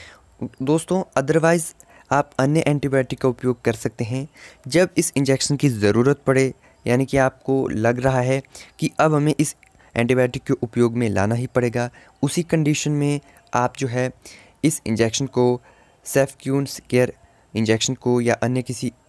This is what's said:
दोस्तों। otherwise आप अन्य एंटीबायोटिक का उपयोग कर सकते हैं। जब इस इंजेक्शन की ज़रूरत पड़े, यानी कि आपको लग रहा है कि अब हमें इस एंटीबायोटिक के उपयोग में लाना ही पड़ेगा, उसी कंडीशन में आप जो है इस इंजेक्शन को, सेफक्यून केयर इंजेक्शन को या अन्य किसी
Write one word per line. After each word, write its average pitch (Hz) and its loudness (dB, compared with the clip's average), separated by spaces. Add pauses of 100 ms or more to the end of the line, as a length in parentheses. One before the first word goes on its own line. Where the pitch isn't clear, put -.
(640)
दोस्तों। 160 -2 (160)
otherwise 160 2 (480)
आप - 0
अन्य 147 2
एंटीबायोटिक 135 0
का 131 2
उपयोग 123 -2
कर 117 0
सकते 120 -6
हैं। 131 -6 (420)
जब 175 2
इस - 0
इंजेक्शन 135 0
की 143 0
ज़रूरत 113 2
पड़े, 131 2 (340)
यानी 123 2
कि 135 -4
आपको 131 0
लग 117 0
रहा 131 0
है 131 0 (360)
कि 156 -2 (100)
अब 156 4
हमें 147 2
इस 156 -2 (420)
एंटीबायोटिक 123 0
के 135 -2
उपयोग 120 0
में 120 0
लाना 101 0
ही 123 -4
पड़ेगा, 120 -2 (340)
उसी 147 -2
कंडीशन 151 0
में 143 0 (340)
आप 123 -2
जो 135 -4
है 127 -4 (540)
इस 160 0
इंजेक्शन 113 0
को, 123 0 (460)
सेफक्यून 135 -2 (240)
केयर 123 2 (420)
इंजेक्शन 110 0
को 123 0
या 117 0
अन्य 123 -2
किसी 120 -8 (180)